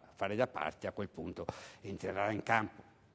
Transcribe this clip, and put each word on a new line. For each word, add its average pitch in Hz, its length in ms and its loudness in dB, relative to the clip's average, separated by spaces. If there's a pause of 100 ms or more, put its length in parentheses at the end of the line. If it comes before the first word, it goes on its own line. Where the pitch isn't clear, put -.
(140)
fare 101 200 0
da 120 120 6
parte. 78 400 -4
A 92 60 -2
quel 101 180 -4
punto 87 340 -6 (380)
entrerà 101 480 0
in 104 120 0
campo 110 400 4 (320)